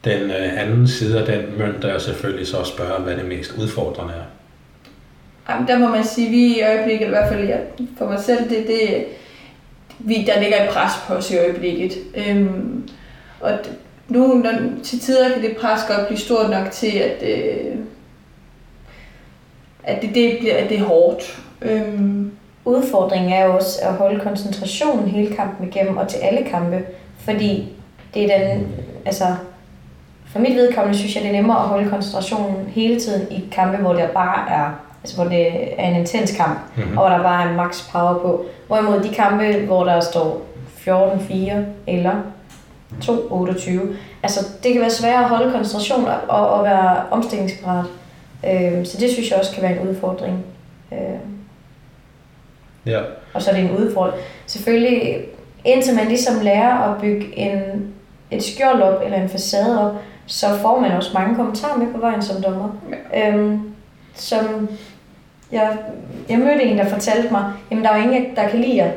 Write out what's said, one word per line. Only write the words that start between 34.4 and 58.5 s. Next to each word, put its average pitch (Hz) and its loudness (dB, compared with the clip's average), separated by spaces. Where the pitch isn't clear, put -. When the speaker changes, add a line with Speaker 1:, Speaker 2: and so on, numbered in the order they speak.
Speaker 3:
er, 147 0
altså, - -12
hvor 175 0
det 175 2
er 180 0
en 175 2
intens 190 0
kamp, 156 0
Speaker 1:
Mhm. 117 -2
Speaker 3:
og 190 6
hvor 180 4
der 180 0
bare 180 2
er 170 -2
max 175 -4
power 175 2
på. 175 -2
Hvorimod 208 2
de 214 -2
kampe, 208 2
hvor 185 2
der 175 4
står - 0
fjorten 190 2
fire 196 -2
eller 175 0
to 233 0
otteogtyve, 180 -2
altså, 196 -2
det 247 4
kan 240 4
være 226 2
sværere 240 2
at 240 2
holde 247 2
koncentration 214 0
og, - 0
og, 208 2
og 208 2
være 185 4
omstillingsparat. 185 -2
Øhm, 175 2
så - -10
det 247 2
synes 233 -2
jeg 190 2
også 196 0
kan 190 -4
være 180 2
en 190 -2
udfordring. 185 -4
Øhm. 98 -8
Speaker 1:
Ja. 113 0
Speaker 3:
Og - -4
så 196 2
er 190 4
det 185 2
en 175 2
udfordring. 202 0
Selvfølgelig, 233 2
indtil 254 4
man 220 2
ligesom 226 2
lærer 214 4
at 202 -6
bygge 208 -2
en, 196 -4
et 208 -4
skjold 254 2